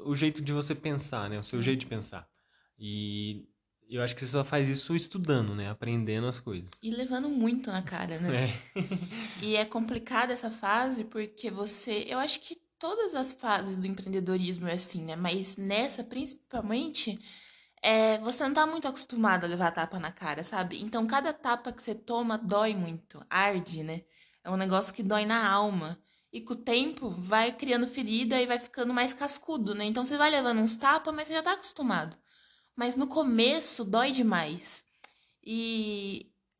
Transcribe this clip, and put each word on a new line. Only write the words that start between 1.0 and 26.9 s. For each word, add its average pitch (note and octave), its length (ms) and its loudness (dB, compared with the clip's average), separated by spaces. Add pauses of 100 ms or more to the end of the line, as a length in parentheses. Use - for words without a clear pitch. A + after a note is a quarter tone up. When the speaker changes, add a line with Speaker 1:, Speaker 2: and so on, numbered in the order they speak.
Speaker 1:
né? G#2 100 -4
O G2+ 40 -6
seu B2 160 -4
Speaker 2:
Sim. A#2 80 2
Speaker 1:
jeito C3 140 4
de - 60 -8
pensar. G2+ 400 -8 (520)
E G#2 640 -6 (460)
eu B2 120 -2
acho A#2+ 120 -2
que - 100 -10
você A#2+ 80 -6
só C#3+ 120 2
faz C#3 240 2
isso C#3 280 -2
estudando, D3 580 0
né? G2+ 140 -4
Aprendendo A2+ 580 -2
as B2 140 -4
coisas. F2+ 300 -8 (120)
Speaker 2:
E A3 80 -6
levando B3+ 380 -2
muito A#3+ 420 0
na F#3+ 120 -2
cara, F3 360 -6
né? C3 360 2 (200)
Speaker 1:
É. G3 60 -2
<laughs> G3 640 -6
Speaker 2:
E G#3+ 120 2
é G#3+ 80 4
complicada A3+ 680 0
essa A#3 180 -4
fase A3+ 540 0
porque G#3+ 460 -6
você, G#3 580 -2
eu B3 100 -2
acho C#4 220 0
que - 160 -12 (240)
todas F#4+ 340 -2
as C4 180 0
fases G3 460 0
do F#3 80 -2
empreendedorismo F#3 800 -2
é E3+ 60 0
assim, F3 320 -4
né? D#3+ 100 -6
Mas F3+ 420 -2
nessa, G#3+ 460 -2
principalmente, A#3+ 1200 -4 (600)
é, A3 380 6
você A#3 260 -2
não C4+ 100 2
tá D#4 120 6
muito D#4 220 -2
acostumado G#3+ 560 2
a F3 40 0
levar F3 220 2
tapa E3+ 300 -2
na D#3+ 100 -4
cara, D#3 320 -6
sabe? F#3 400 -4
Então, A3 240 -2
cada C#4 260 2
tapa A#3+ 400 -2
que - 100 -14
você A3 120 -4
toma A#3 420 -2
dói G#3+ 380 2
muito, E3 560 -6
arde, F3+ 540 2
né? D#3+ 180 -6 (400)
É F3 80 -8
um F#3 60 -2
negócio F#3+ 360 2
que A#3+ 100 -6
dói G#3 220 2
na A3 240 2
alma. F#3+ 480 2 (360)
E A3+ 80 -10
com A#3+ 140 -6
o - 20 -8
tempo, B3+ 540 0